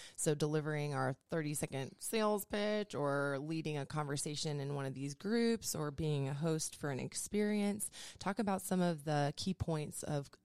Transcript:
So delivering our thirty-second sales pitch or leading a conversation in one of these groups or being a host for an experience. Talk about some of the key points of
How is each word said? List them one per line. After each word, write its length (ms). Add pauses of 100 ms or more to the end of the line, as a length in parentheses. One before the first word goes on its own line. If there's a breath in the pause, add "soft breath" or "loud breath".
(140 loud breath)
So 220
delivering 580
our 220 (160)
thirty-second 640
sales 460
pitch 500
or 460
leading 380
a 80
conversation 720
in 160
one 100
of 80
these 220
groups 580
or 160
being 380
a 60
host 420
for 140
an 100
experience. 880 (300 loud breath)
Talk 180
about 240
some 180
of 240
the 320
key 180
points 500
of 260 (140)